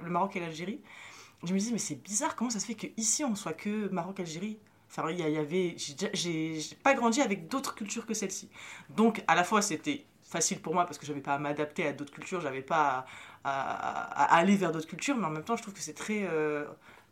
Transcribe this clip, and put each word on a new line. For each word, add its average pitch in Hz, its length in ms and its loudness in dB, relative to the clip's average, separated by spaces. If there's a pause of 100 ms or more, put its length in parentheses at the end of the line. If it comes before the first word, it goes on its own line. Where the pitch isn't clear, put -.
le 170 80 -6
Maroc 190 260 2
et 180 40 -4
l'Algérie. 170 420 -6 (600)
Je 180 100 2
me 196 40 4
disais, 226 140 0
mais 202 60 2
c'est - 160 -4
bizarre, 214 420 -2
comment 240 140 0
ça 208 100 -2
se - 60 -6
fait 233 80 -6
qu'ici, 226 500 -2
on 226 100 0
soit 160 200 -4
que 208 340 -2
Maroc, 185 320 -4
Algérie ? 180 380 -6 (320)
Enfin, 156 200 -2
il 180 80 -2
y 170 40 -2
a, 156 60 0
il 151 60 2
y 156 40 0
avait, 170 400 0
j'ai, 147 340 -4
j'ai, 160 480 -2
j'ai - 160 -8
pas 277 160 6
grandi 240 300 4
avec 196 260 0
d'autres 262 260 -4
cultures 214 300 -6
que 220 80 -4
celle-ci. - 380 -4 (400)
Donc, 220 360 4
à 165 80 6
la 175 100 6
fois, 208 180 4
c'était 151 420 -2 (180)
facile 165 380 -2
pour 160 120 -2
moi 175 120 4
parce - 140 -6
que - 60 -14
j'avais 143 160 -6
pas 143 140 0
à 139 40 2
m'adapter 151 480 -2
à 143 60 0
d'autres 139 200 -10
cultures, 175 280 -6
j'avais 135 220 -2
pas 147 440 2 (380)
à, - 80 0 (720)
à, - 120 8
à - 20 12
aller 196 200 8
vers 175 160 2
d'autres 160 140 -4
cultures, 254 300 -2
mais 190 100 0
en 151 40 -2
même 156 120 -4
temps, 233 140 0
je 226 60 -4
trouve 196 120 -12
que - 60 -12
c'est 151 120 -6
très, 214 300 -2
euh, 151 420 0 (460)